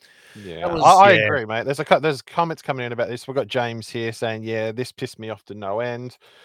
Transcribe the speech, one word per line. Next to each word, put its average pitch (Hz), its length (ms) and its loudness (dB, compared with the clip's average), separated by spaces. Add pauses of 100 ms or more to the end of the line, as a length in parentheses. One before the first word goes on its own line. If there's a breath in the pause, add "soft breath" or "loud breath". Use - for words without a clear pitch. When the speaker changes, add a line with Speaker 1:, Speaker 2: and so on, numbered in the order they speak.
(340 loud breath)
Speaker 1:
Yeah, 98 260 -14
Speaker 2:
That - 140 -4
was, 160 80 -2
Speaker 1:
I, 151 80 8
I 190 220 10
Speaker 2:
yeah. 117 120 4
Speaker 1:
agree, 117 200 0
mate. 113 200 -4
There's 139 160 -2
a 151 40 -4
cou-, 160 160 4
there's 139 220 0
comments 165 380 -2
coming 131 240 -6
in 120 80 -6
about 113 160 -2
this. 123 200 -8
We've 135 80 -6
got 123 120 0
James 117 400 -4
here 113 240 -6
saying, 110 300 -6
"Yeah, 110 300 -4
this 120 180 -6
pissed - 280 -10
me 110 120 -12
off 104 140 -12
to 101 100 -16
no 104 260 -6
end." 123 360 -8 (280 loud breath)